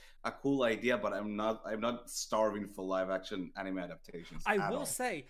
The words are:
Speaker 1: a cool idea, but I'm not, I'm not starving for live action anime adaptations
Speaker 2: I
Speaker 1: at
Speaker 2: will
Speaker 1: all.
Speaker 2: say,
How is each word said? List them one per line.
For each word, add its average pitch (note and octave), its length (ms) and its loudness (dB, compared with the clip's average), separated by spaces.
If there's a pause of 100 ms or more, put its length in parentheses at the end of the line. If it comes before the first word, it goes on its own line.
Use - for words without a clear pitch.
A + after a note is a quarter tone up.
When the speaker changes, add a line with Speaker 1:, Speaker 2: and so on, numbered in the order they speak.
(240)
Speaker 1:
a A2+ 80 -2
cool C#3 320 2
idea, A2+ 360 4
but G2+ 140 0
I'm G#2 220 -2
not, A2 300 2
I'm A2 140 -2
not A#2 320 -2
starving G#2 560 2
for F#2+ 180 -6
live F#2+ 240 2
action F#2+ 460 -2
anime F#2+ 240 -2
adaptations E2+ 680 -8
Speaker 2:
I G#3 120 4
Speaker 1:
at G3 120 2
Speaker 2:
will A3+ 100 0
Speaker 1:
all. D4 60 -4
Speaker 2:
say, A3+ 440 -2